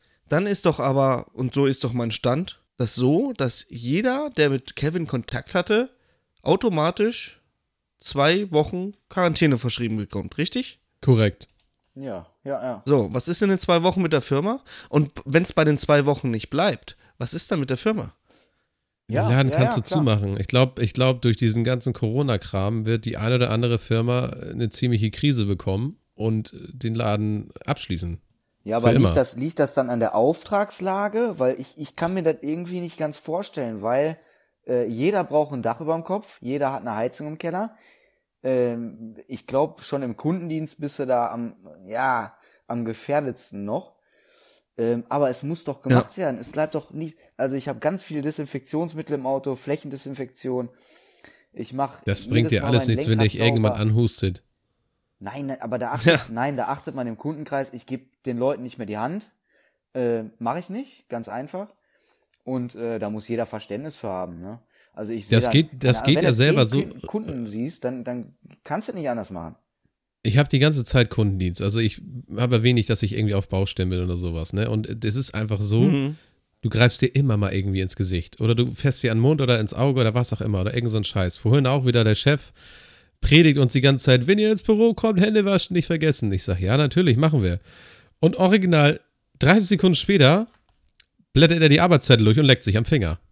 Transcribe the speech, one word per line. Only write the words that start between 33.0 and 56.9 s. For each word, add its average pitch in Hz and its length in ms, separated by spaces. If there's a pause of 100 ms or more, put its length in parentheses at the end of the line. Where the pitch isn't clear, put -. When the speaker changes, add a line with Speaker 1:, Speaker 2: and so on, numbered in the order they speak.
Speaker 3:
vorstellen, 143 640
weil, 139 360 (480)
äh, 123 220
jeder 160 380
braucht 147 280
ein 123 100
Dach 113 180
überm 165 240
Kopf, 208 360
jeder 135 300
hat 135 100
eine 104 140
Heizung 127 320
im 156 100
Keller. 185 380 (680)
Ähm, 117 720 (120)
ich - 180
glaub, - 380
schon 139 200
im 120 140
Kundendienst 160 600
bist 147 200
du 139 60
da 120 260
am, 117 240 (300)
ja, 117 500 (320)
am 120 180
gefährdetsten 117 800
noch. 117 300 (840)
Ähm, 117 320
aber 139 200
es 123 140
muss 160 200
doch 139 180
gemacht 127 360
Speaker 1:
Ja. 185 80
Speaker 3:
werden. 127 140
Es 120 100
bleibt 156 260
doch - 160
nicht, 156 260 (200)
also 135 180
ich 131 120
hab 127 140
ganz 180 220
viel 151 180
Desinfektionsmittel 151 920
im 135 100
Auto, 135 300
Flächendesinfektion. 135 1160 (840)
Ich 117 200
mach 135 320
Speaker 2:
Das 101 200
bringt 143 260
Speaker 3:
jedes - 0
Speaker 2:
dir 147 100
Speaker 3:
Mal - 80
Speaker 2:
alles 120 180
Speaker 3:
mein 113 80
Speaker 2:
nichts, 131 140
wenn 110 100
Speaker 3:
Lenkrad 107 140
Speaker 2:
dich - 80
irgendjemand 113 340
Speaker 3:
sauber. 107 140
Speaker 2:
anhustet. 107 540 (760)
Speaker 3:
Nein, 135 280
nein, 135 140
aber 117 160
da 120 140
achtet, 143 220
Speaker 1:
Ja. - 180
Speaker 3:
nein, 131 260
da 120 120
achtet 139 260